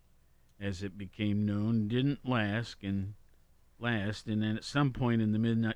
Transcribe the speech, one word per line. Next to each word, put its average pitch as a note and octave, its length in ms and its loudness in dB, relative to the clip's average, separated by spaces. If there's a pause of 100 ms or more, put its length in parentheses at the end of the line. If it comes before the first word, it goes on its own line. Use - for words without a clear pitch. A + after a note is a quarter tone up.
(600)
as G2 220 -4
it G2+ 160 -8
became G#2 480 0
known, G#2 440 2
didn't C3 380 0
last A2+ 560 0
and G2 300 -2 (640)
last, A2 480 -2
and A2 140 0
then G#2+ 140 0
at A2 80 -8
some C#3+ 280 2
point A#2+ 300 2
in G#2+ 120 2
the G#2+ 60 2
mid A2+ 180 2
ni-, A2+ 180 0